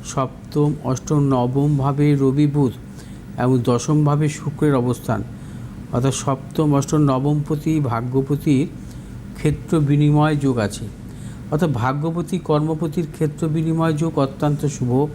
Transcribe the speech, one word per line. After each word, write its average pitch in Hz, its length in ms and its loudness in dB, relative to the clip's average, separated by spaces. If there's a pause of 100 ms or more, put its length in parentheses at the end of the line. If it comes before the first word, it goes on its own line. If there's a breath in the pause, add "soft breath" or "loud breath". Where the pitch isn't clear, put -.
সপ্তম, 147 680 -2 (100)
অষ্টম, 131 360 0
নবম 135 560 2
ভাবে 143 380 2
রবি 135 320 4
বুধ 139 260 2 (680 loud breath)
এবং 123 200 4
দশম 127 440 2
ভাবে 147 240 4
শুক্রের 147 460 0
অবস্থান, 123 480 0 (720 loud breath)
অর্থাৎ 127 220 2
সপ্তম, 147 600 0
অষ্টম, 139 240 2
নবমপতি, 147 800 2
ভাগ্যপতির 135 880 0 (680 loud breath)
ক্ষেত্র 156 460 0
বিনিময় 147 560 4
যোগ 135 220 0
আছে, 104 260 -2 (680 loud breath)
অর্থাৎ 156 200 0
ভাগ্যপতি, 147 680 -2
কর্মপতির 156 720 0
ক্ষেত্র 156 360 -2
বিনিময় 160 440 0
যোগ 156 260 -2
অত্যন্ত 147 480 0
শুভ 127 480 0